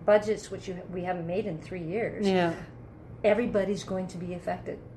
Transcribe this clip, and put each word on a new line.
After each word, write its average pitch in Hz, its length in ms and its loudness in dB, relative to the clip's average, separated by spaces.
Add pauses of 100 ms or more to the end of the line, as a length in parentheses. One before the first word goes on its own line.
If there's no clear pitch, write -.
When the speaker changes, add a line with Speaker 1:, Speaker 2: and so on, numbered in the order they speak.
Speaker 1:
budgets, 208 440 6
which 190 180 -8
you, 180 80 -4 (160)
we 180 100 -4
haven't 175 240 -2
made 185 180 0
in 170 140 -4
three 180 240 -8
years. 196 440 0
Speaker 2:
Yeah. 180 260 6 (680)
Speaker 1:
Everybody's 202 640 4
going 185 240 -2
to - 100 -10
be 175 160 -6
affected. - 440 -6 (180)